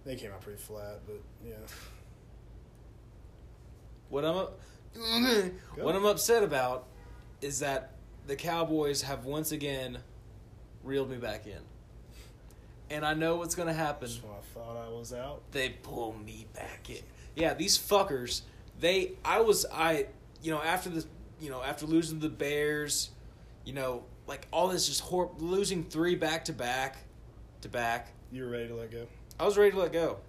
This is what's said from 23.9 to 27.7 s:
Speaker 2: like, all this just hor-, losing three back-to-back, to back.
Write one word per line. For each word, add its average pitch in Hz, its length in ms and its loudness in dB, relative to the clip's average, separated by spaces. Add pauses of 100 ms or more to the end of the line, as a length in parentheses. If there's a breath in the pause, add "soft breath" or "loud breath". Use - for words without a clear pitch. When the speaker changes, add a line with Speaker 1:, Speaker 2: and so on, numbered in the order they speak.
Speaker 2:
like, 139 260 -8
all 165 160 6
this 180 180 2
just 143 160 2
hor-, 180 360 2
losing 185 460 2
three 170 300 4
back-to-back, 135 840 0 (640)
to 110 80 -10
back. 120 440 0 (200)